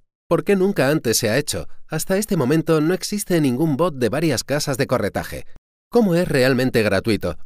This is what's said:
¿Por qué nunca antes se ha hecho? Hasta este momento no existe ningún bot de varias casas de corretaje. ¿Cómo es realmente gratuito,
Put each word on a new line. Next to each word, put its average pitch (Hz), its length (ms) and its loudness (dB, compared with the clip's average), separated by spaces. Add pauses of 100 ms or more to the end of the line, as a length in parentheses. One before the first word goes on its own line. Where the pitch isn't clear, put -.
(280)
¿Por 165 160 0
qué 202 140 2
nunca 185 320 2
antes 143 260 0
se 107 140 0
ha 117 80 2
hecho? 95 320 -4 (180)
Hasta 175 300 -2
este 208 180 -2
momento 156 460 2
no 160 120 0
existe 185 460 -2
ningún 143 380 0
bot 165 180 0
de 123 140 0
varias 143 340 -2
casas 143 340 -4
de 131 100 -2
corretaje. 92 580 -4 (460)
¿Cómo 214 220 4
es 175 140 2
realmente 127 560 2
gratuito, 95 640 0